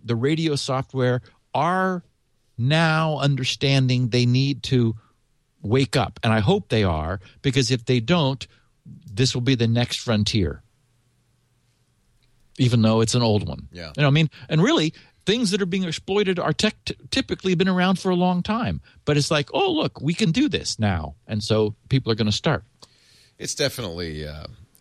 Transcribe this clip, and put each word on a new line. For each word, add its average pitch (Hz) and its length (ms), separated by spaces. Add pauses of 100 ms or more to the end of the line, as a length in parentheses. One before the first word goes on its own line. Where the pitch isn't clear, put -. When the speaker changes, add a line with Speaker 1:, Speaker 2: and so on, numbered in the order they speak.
Speaker 1:
the 117 120
radio 156 400
software 127 680 (320)
are 180 500 (540)
now 156 600
understanding 131 920
they 123 160
need 131 360
to 117 340 (640)
wake 127 340
up. 113 280
And 110 100
I 110 80
hope 185 280
they 110 140
are, 85 360 (220)
because 131 300
if 123 140
they 127 140
don't, 135 460 (400)
this 127 480
will 127 80
be 131 140
the 117 120
next 117 300
frontier, 104 640 (2000)
even 120 220
though 110 200
it's 113 140
an 123 60
old 104 260
one. 71 240
Speaker 2:
Yeah. 85 240
Speaker 1:
You 135 60
know, 147 60
I 135 40
mean, 156 180 (200)
and 160 120
really, 202 320 (320)
things 220 260
that 196 100
are 196 60
being 185 180
exploited 190 540
are 156 140
tech-, - 320
t-, - 100 (140)
typically 185 460
been 185 140
around 180 300
for 190 100
a 180 60
long 180 280
time. 214 380 (240)
But 147 120
it's 143 140
like, 147 220
"Oh, 381 180
look, - 300
we 147 120
can 185 180
do 254 180
this - 280
now." 85 380 (120)
And 107 160
so 107 320 (140)
people 127 220
are 110 40
gonna 107 160
start. 131 320 (760)
Speaker 2:
It's - 160
definitely, 85 720
uh, 76 200 (340)